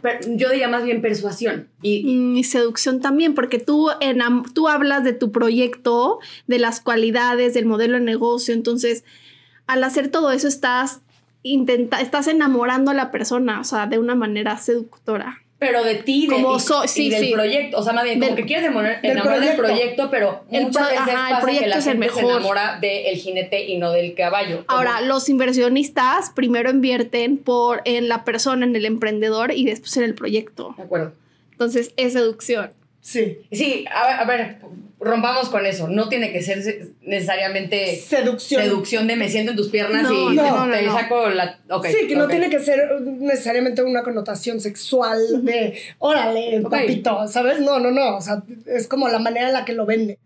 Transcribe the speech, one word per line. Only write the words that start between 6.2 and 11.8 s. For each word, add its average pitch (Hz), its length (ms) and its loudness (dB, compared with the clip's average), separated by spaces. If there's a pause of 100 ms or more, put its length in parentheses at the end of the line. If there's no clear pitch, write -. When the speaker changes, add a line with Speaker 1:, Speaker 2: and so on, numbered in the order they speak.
Speaker 2:
de 247 120 2
las 233 240 0
cualidades, 240 720 2
del 240 100 2
modelo 226 300 2
de 247 100 2
negocio. 233 480 0
Entonces, 233 500 -2 (640)
al 262 160 0
hacer 269 260 0
todo 311 220 2
eso, 269 160 0
estás... 262 540 -2 (420)
Intenta-, 254 600 2